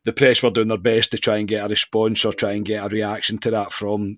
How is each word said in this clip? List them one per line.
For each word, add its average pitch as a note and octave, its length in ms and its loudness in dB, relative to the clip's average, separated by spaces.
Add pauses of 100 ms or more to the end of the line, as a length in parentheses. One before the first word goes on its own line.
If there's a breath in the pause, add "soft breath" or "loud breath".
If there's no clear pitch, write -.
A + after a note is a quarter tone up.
The A2+ 80 -2
press B2+ 280 4
were B2 100 4
doing A2 180 2
their A2 80 0
best A2+ 340 2
to A2+ 60 -4
try G#2+ 200 0
and G#2+ 100 -2
get G#2 180 -2
a G#2 40 -4
response A2 560 0
or G#2+ 80 0
try G#2 200 -2
and G#2 120 -4
get G#2 200 -4
a G2+ 40 -4
reaction G#2+ 500 -4
to A2+ 120 -2
that G#2 220 -2
from, G#2 440 -4